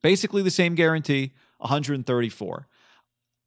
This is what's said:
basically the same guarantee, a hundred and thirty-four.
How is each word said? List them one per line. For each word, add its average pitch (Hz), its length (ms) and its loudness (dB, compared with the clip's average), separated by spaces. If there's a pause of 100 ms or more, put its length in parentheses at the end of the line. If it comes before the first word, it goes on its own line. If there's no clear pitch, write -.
basically 196 400 2
the 185 100 2
same 175 240 2
guarantee, 156 580 0 (260)
a 117 80 -10
hundred 143 280 -2
and 127 100 -6
thirty-four. 113 600 -4 (800)